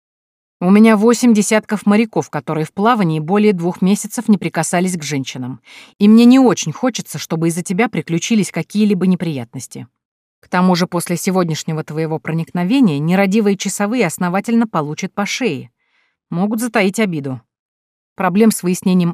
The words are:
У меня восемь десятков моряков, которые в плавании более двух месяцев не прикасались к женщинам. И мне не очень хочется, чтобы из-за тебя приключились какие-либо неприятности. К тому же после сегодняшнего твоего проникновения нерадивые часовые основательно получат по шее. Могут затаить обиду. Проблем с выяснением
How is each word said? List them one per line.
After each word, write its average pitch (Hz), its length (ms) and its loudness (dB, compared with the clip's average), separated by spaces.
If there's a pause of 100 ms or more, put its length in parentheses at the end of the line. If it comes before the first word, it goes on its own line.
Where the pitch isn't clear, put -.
(580)
У 180 120 0
меня 220 260 6
восемь 233 380 4
десятков 214 500 -2
моряков, 208 460 0
которые 156 340 -4
в - 80 -14
плавании 196 480 0
более 208 320 2
двух 175 300 -4
месяцев 208 460 -2
не 202 100 4
прикасались 180 580 -2
к 156 60 -8
женщинам. 135 580 -8 (380)
И 208 100 4
мне 226 160 8
не 254 140 8
очень 190 340 2
хочется, - 460 -6
чтобы 165 300 -4
из-за 170 140 -4
тебя 202 280 -2
приключились 170 600 -2
какие-либо 202 560 -2
неприятности. 135 800 -6 (540)
К - 80 -20
тому 185 260 2
же 175 120 0
после 170 320 -6
сегодняшнего 165 640 -4
твоего 156 340 -6
проникновения 175 800 -2
нерадивые 196 600 0
часовые 208 480 -2
основательно 202 600 -2
получат 156 460 -6
по 202 140 -4
шее. 139 440 -6 (600)
Могут 208 300 -2
затаить 220 400 0
обиду. 139 420 -4 (720)
Проблем 190 360 2
с - 120 -2
выяснением 180 520 0